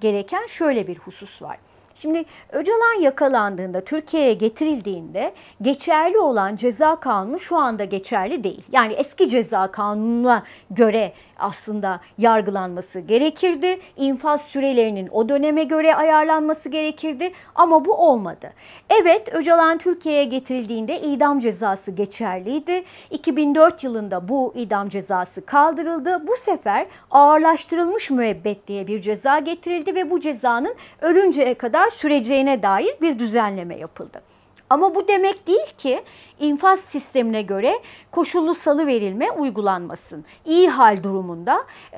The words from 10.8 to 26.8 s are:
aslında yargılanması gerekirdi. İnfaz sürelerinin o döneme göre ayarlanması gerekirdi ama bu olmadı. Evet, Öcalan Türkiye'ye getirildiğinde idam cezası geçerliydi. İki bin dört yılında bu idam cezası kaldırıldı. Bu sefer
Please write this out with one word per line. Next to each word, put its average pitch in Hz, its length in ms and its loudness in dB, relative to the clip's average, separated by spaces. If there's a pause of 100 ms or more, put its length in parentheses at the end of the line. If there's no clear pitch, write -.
aslında 196 640 -6 (180)
yargılanması 190 840 0
gerekirdi. 311 800 0 (160)
İnfaz 285 460 -2
sürelerinin 226 680 0
o 220 160 0
döneme 294 360 0
göre 311 300 2
ayarlanması 311 720 2
gerekirdi 311 640 -6 (220)
ama 320 300 6
bu 381 100 2
olmadı. 214 580 0 (500)
Evet, 359 320 4
Öcalan 330 440 4
Türkiye'ye 320 460 0
getirildiğinde 247 760 -6
idam 285 400 2
cezası 202 500 -4
geçerliydi. 214 920 -6 (260)
İki 294 260 -4
bin 294 180 2
dört 320 300 4
yılında 202 440 -6
bu 262 280 -2
idam 202 320 -4
cezası 190 580 -6
kaldırıldı. 311 800 0
Bu 466 100 -2
sefer 277 500 -2 (240)